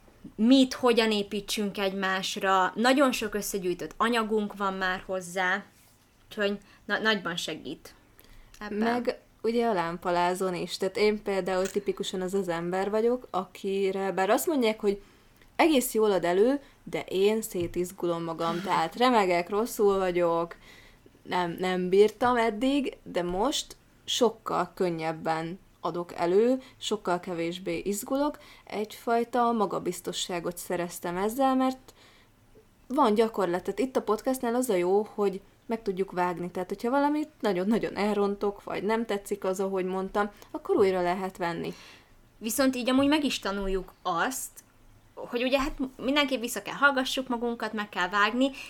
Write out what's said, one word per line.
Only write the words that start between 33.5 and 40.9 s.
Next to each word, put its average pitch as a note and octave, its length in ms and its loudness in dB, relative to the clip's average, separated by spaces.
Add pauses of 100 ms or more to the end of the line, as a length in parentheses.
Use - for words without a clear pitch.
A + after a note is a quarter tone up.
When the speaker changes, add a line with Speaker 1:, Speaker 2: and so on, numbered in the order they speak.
Speaker 2:
Tehát G3 160 -4
itt C4 160 -2
a - 60 2
podcastnál A#3 540 -2
az B3 140 0
a G3 60 4
jó, F#3 380 2
hogy G3 280 -2 (240)
meg A3+ 160 -4
tudjuk F#3+ 300 -4
vágni. F3 400 -2
Tehát, F3+ 180 -6
hogyha A3 200 -4
valamit D4 400 2 (100)
nagyon-nagyon G3 560 0
elrontok, G3+ 680 0
vagy - 200 -6
nem A3+ 220 0
tetszik G3+ 380 -4
az, F#3+ 160 0
ahogy F#3+ 260 0
mondtam, F#3+ 460 -2 (200)
akkor E4+ 240 -2
újra F#3+ 260 4